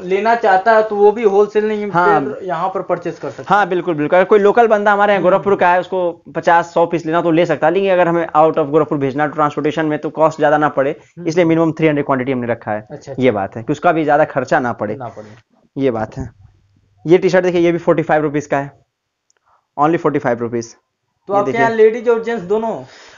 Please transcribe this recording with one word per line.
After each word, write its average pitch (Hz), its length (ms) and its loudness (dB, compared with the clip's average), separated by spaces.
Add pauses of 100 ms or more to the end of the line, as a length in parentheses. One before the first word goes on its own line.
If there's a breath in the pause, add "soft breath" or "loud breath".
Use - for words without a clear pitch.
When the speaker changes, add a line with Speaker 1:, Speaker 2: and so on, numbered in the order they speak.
Speaker 1:
लेना 202 320 0
चाहता 220 400 2
है 220 80 4
तो 214 120 -6
वो 208 160 6
भी 226 120 -2
होलसेल 208 440 2
नहीं 208 240 -4
Speaker 2:
हाँ। 170 300 2
Speaker 1:
फिर 135 220 -6
यहाँ 180 260 -4
पर 196 120 -6
परचेज 170 380 -6
कर 147 100 -10
सकता 135 240 -4
है। 202 60 4
Speaker 2:
हाँ, 196 80 0
बिल्कुल, 175 280 -4
बिल्कुल। 151 240 2
अगर 190 60 2
कोई 208 140 4
लोकल 202 280 4
बंदा 208 260 2
हमारे 202 200 2
यहाँ 190 80 0
Speaker 1:
हम्म। 175 80 2
Speaker 2:
गोरखपुर 196 260 2
का 185 140 2
है, 180 100 2
उसको 175 440 -4 (120)
पचास 170 380 2
सौ 170 120 2
पीस 170 200 -4
लेना 165 160 0
तो 165 100 0
ले 165 140 4
सकता 156 220 0
है, 165 60 2
लेकिन 196 180 0
अगर 180 160 2
हमें 170 200 0 (100)
out 156 200 2
of 151 80 0
गोरखपुर 151 320 0
भेजना 139 260 -2
है 151 60 -2
तो 139 60 -12
ट्रांसपोर्टेशन 151 500 -2
में 151 140 -2
तो 151 100 -8
कॉस्ट 151 280 0
ज़्यादा 151 200 2
ना 151 120 0
पड़े, 139 220 -2
Speaker 1:
हम्म। - 360 -14
Speaker 2:
इसलिए 165 180 2
मिनिमम 165 260 2
थ्री 160 160 0
हंड्रेड 147 180 0
क्वांटिटी 131 260 -2
हमने 123 160 -4
रखा 113 240 -4
है। 107 200 -6
Speaker 1:
अच्छा, 147 200 -18
Speaker 2:
ये 127 160 0
Speaker 1:
अच्छा। 120 40 6
Speaker 2:
बात 98 240 -4
है 113 80 -12
कि 147 80 -4
उसका 170 200 0
भी 160 120 -2
ज़्यादा 151 220 2
खर्चा 147 340 -2
ना 123 140 -2
पड़े। 110 220 -6
Speaker 1:
ना 127 120 -12
पड़े। 107 200 -18 (540)
Speaker 2:
ये 135 100 2
बात 110 260 -6
है। 98 120 -10 (800)
ये 170 100 6
टी-शर्ट 180 280 0
देखिए, 180 160 0
ये 170 100 2
भी 170 60 -2
फ़ोर्टी 160 260 0
फ़ाइव 156 200 0
रुपीज 147 220 -4
का 147 120 -4
है, 143 140 -8 (1080)
only 160 180 2
फ़ोर्टी 147 220 -2
फ़ाइव 127 200 -2
रुपीज। 117 360 -6 (520)
Speaker 1:
तो 190 60 -6
Speaker 2:
ये 202 60 0
Speaker 1:
आपके - 120 -2
Speaker 2:
देखिए। 233 140 0
Speaker 1:
यहाँ 226 100 -2
लेडीज 220 340 2
और 226 140 0
जेंट्स 220 200 -6
दोनों? 202 400 -4 (340 loud breath)